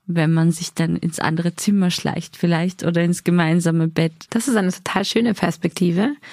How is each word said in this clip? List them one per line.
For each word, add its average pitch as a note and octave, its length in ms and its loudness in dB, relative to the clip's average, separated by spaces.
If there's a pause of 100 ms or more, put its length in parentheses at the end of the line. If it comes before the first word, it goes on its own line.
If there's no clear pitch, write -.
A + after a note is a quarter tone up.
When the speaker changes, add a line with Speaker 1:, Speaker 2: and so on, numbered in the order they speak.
Speaker 1:
wenn E3 260 0
man E3 200 4
sich - 220 -6
dann E3+ 220 0
ins E3 240 -4
andere E3+ 360 -2
Zimmer G3 340 2
schleicht - 460 -6
vielleicht E3+ 480 -2
oder E3+ 180 2
ins F3 220 0
gemeinsame E3+ 640 2
Bett. D#3+ 420 -4
Speaker 2:
Das A3+ 160 -2
ist B3 100 2
eine F#3 160 0
total - 320 -4
schöne A3+ 300 0
Perspektive. F3 800 0 (180)